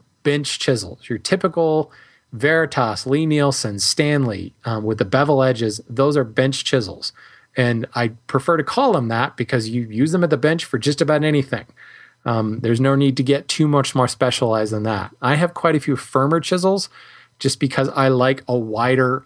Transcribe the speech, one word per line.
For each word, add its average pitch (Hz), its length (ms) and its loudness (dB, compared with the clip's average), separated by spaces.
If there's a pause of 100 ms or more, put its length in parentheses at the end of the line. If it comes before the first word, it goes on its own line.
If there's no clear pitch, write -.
(240)
bench 147 340 -2
chisels, 104 500 -4
your 110 100 -4
typical 160 720 0 (420)
Veritas, 139 760 0
Lee 143 180 0
Nielsen, 143 540 0
Stanley, 131 760 -2 (120)
um, 110 200 -4
with 110 140 -2
the 104 60 0
bevel 135 380 2
edges. 117 460 0
Those 135 280 0
are 135 80 2
bench 127 400 -2
chisels. - 480 -4 (440)
And 120 380 0
I 120 140 -2 (180)
prefer 165 320 0
to 156 60 -2
call 254 280 2
them 127 160 0
that 117 280 -2
because 113 340 -2
you 120 140 -2
use 117 280 0
them 175 120 2
at 156 60 0
the 143 60 2
bench 151 280 0
for - 140 -4
just 143 220 -2
about 151 240 2
anything. 143 400 0 (640)
Um, 110 340 -2
there's 113 200 2
no 135 160 2
need 135 220 2
to 135 40 0
get 139 260 0
too 156 200 0
much 143 260 0
more 127 140 2
specialized 110 640 0
than 107 100 -4
that. 104 300 -4 (100)
I 135 140 2
have 170 180 0
quite 160 220 0
a 143 40 0
few 135 160 -2
firmer 143 440 0
chisels 185 480 0 (500)
just - 220 -2
because 135 300 0
I 135 180 2
like 131 400 2
a 123 100 0
wider, 127 680 0